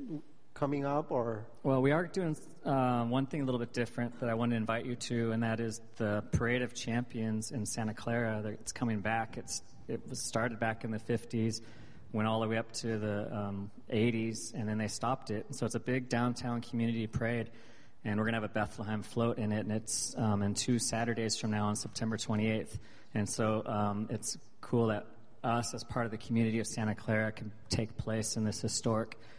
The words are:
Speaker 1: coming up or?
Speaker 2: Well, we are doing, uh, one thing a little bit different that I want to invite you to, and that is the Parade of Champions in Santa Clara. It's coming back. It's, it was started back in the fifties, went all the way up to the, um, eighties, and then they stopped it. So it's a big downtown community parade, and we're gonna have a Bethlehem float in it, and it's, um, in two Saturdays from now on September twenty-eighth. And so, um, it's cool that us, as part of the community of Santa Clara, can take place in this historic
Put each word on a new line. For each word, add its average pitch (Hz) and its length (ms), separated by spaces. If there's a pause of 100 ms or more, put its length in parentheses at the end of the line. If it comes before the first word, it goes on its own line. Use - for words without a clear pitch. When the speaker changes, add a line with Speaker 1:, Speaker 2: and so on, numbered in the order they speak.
(540)
Speaker 1:
coming 143 320
up 147 260
or? 113 360 (160)
Speaker 2:
Well, 135 180
we 139 100
are 170 140
doing, 165 320 (280)
uh, 127 400
one 127 200
thing 147 160
a 139 40
little 123 140
bit 117 140
different 120 460
that 120 100
I 113 60
want 120 160
to 117 60
invite 113 280
you 123 100
to, 117 360
and 113 100
that 113 180
is 113 220 (140)
the 104 280 (100)
Parade 120 280
of 120 140
Champions 113 760
in 110 140
Santa 107 300
Clara. 113 480 (180)
It's - 100
coming 113 280
back. 110 380
It's, - 260 (240)
it 120 200
was - 160
started 117 360
back 113 240
in 113 80
the 110 80
fifties, 113 640 (500)
went 110 140
all 110 140
the 110 60
way 110 100
up 113 160
to 113 260
the, 104 360
um, 101 360 (180)
eighties, 113 680
and 110 140
then 107 80
they 107 100
stopped 120 440
it. 107 240
So 120 100
it's 110 100
a 117 40
big 127 300
downtown 120 520
community 117 440
parade, 113 460 (520)
and 104 140
we're 107 80
gonna 113 120
have 110 60
a 107 40
Bethlehem 107 560
float 117 340
in 107 140
it, 107 80
and 107 120
it's, - 460
um, 107 240
in 101 140
two 120 240
Saturdays 113 580
from 113 140
now 104 160
on 104 80
September 110 420
twenty-eighth. 110 640 (340)
And 104 160
so, 110 360
um, 104 440
it's - 280 (240)
cool 117 260
that 107 180 (380)
us, 117 300
as 120 100
part 120 220
of 110 60
the 107 60
community 113 420
of 107 80
Santa 110 280
Clara, 110 360
can 107 200 (180)
take 110 280
place 110 400
in 110 60
this 107 160
historic 110 580 (220)